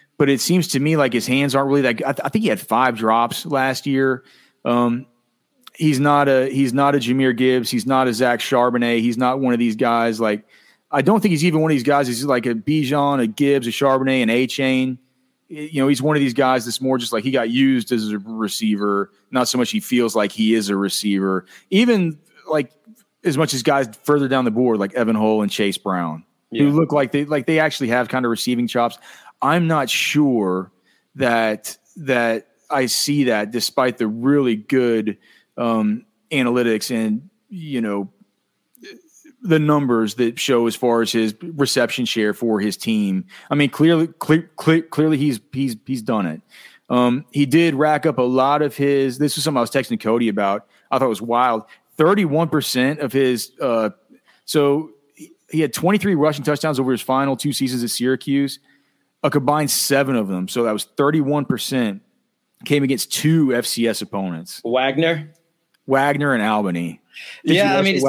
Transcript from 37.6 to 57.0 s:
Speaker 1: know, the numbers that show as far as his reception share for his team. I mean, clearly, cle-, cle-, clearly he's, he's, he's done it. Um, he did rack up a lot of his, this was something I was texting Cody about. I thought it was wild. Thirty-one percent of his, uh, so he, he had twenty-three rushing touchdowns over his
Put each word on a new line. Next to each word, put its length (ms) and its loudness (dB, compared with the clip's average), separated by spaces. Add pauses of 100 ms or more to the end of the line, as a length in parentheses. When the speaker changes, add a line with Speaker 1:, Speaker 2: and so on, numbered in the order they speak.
Speaker 1:
know, 300 -4 (1300)
the 200 2
numbers 560 0
that 240 -2
show 260 2
as 80 -2
far 280 0
as 100 -4
his 280 -2
reception 640 -2
share 300 -2
for 240 -2
his 180 -2
team. 500 -2 (240)
I 40 -2
mean, 160 2
clearly, 380 2 (100)
cle-, 240 2 (140)
cle-, 260 2
clearly 360 0
he's, 220 0 (120)
he's, 240 -4 (100)
he's 160 -6
done 240 -2
it. 160 -8 (480)
Um, 400 2
he 160 0
did 300 2
rack 300 2
up 120 -2
a 40 2
lot 400 2
of 140 -4
his, 420 0
this 180 0
was 80 -4
something 140 0
I 20 2
was 100 -2
texting 300 -2
Cody 280 0
about. 380 -2 (240)
I 80 0
thought 60 2
it 40 2
was 140 -4
wild. 400 0 (340)
Thirty-one 520 2
percent 520 0
of 120 -6
his, 480 0
uh, 300 0 (540)
so 460 0 (240)
he, 180 -20 (180)
he 100 -2
had 120 -2
twenty-three 420 0
rushing 300 0
touchdowns 340 -2
over 140 0
his 80 -2